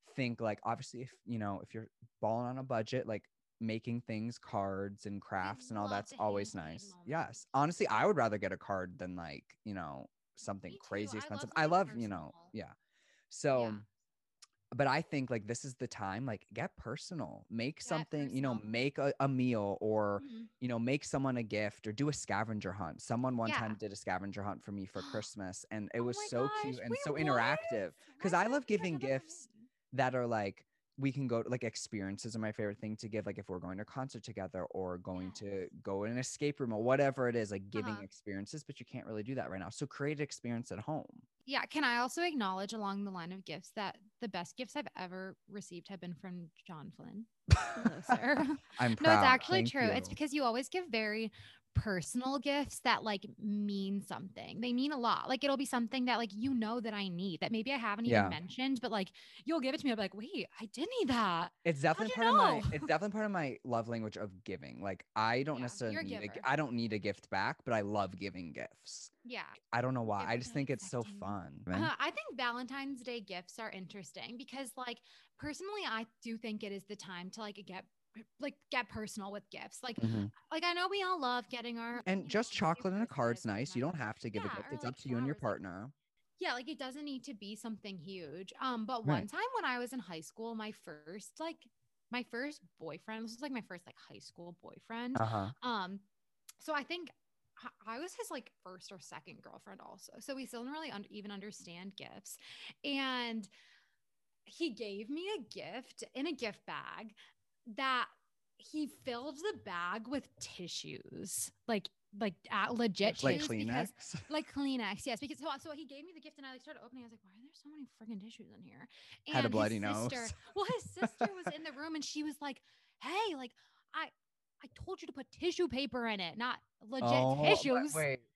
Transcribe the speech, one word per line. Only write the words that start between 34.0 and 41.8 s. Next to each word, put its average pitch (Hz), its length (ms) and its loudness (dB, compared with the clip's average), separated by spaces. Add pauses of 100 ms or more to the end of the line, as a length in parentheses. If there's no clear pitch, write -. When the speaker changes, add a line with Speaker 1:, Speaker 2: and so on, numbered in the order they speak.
Speaker 1:
together 92 420 -4
or 90 320 -4
going 92 340 -4
Speaker 2:
Yes. - 60 -12
Speaker 1:
to 98 300 -4 (120)
go 98 240 0
in 110 80 0
an 123 60 0
escape 147 420 0
room 120 140 2
or 107 80 2
whatever 131 460 6
it 120 80 2
is, 107 160 2
like, 98 180 -4
giving 110 260 0
Speaker 2:
Uh-huh. 202 60 -8
Speaker 1:
experiences, 107 600 -6
but - 160 -14
you 123 60 -10
can't - 200 -10
really 107 160 -4
do 123 140 -2
that 90 140 -2
right 95 100 -4
now. 87 100 -6
So 147 160 -4
create 143 320 -2
an 147 60 2
experience 120 480 -4
at 92 80 -4
home. - 420 -6 (240)
Speaker 2:
Yeah. 269 200 0
Can 294 180 0